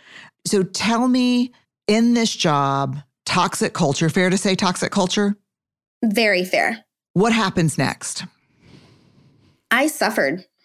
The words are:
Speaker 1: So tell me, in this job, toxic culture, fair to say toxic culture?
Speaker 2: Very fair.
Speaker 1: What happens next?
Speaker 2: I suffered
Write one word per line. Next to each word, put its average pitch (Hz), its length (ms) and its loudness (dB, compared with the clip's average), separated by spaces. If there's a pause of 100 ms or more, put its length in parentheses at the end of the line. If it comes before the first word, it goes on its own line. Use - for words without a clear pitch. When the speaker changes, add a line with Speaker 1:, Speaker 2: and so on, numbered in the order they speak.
(460)
Speaker 1:
So 196 180 0
tell 226 440 -2
me, 247 460 0 (340)
in 233 280 4
this 226 200 0
job, 139 600 0 (300)
toxic 180 460 -2
culture, 160 360 0
fair 185 220 2
to 190 80 0
say 190 160 0
toxic 185 360 -2
culture? 202 460 0 (680)
Speaker 2:
Very 208 400 2
fair. 185 400 -2 (300)
Speaker 1:
What 214 180 2
happens 185 460 0
next? - 480 -6 (1400)
Speaker 2:
I 254 160 2
suffered 185 600 -2 (200)